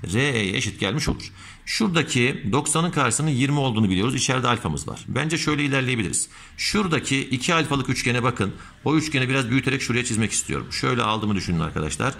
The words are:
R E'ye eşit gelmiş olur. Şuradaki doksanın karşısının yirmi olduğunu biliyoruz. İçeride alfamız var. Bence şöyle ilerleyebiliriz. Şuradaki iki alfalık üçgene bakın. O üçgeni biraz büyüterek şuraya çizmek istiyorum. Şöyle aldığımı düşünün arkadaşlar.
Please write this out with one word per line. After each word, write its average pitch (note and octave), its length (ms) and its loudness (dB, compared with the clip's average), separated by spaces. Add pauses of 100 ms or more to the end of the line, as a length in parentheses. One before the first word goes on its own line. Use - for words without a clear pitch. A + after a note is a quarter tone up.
(140)
R C#3 160 2
E'ye A2 280 0
eşit G#2+ 220 -4
gelmiş A#2 300 0
olur. - 220 -6 (360)
Şuradaki C#3+ 840 0
doksanın D#3+ 400 2
karşısının C#3+ 380 2
yirmi C#3 300 2
olduğunu A2+ 300 2
biliyoruz. G#2 260 2
İçeride B2+ 320 0
alfamız F#2 400 -2
var. - 200 -10
Bence D#3 300 -2
şöyle D3 260 0
ilerleyebiliriz. B2+ 680 0 (280)
Şuradaki D#3+ 640 0
iki B2+ 320 0
alfalık C#3 360 0
üçgene A#2+ 340 0
bakın. A2+ 300 0 (300)
O C#3+ 120 2
üçgeni C3+ 340 0
biraz C3 200 0
büyüterek C3 320 2
şuraya A#2+ 240 0
çizmek A2 260 0
istiyorum. - 400 -2
Şöyle B2+ 320 0
aldığımı G#2+ 320 0
düşünün E2+ 240 0
arkadaşlar. D#2+ 600 -2